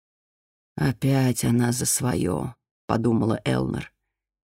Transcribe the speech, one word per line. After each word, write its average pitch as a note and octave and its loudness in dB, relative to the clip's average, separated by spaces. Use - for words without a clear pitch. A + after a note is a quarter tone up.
«Опять C3+ 0
она A#2+ 2
за B2 -2
своё», - -2
подумала A2+ 0
Элнер. C3 -4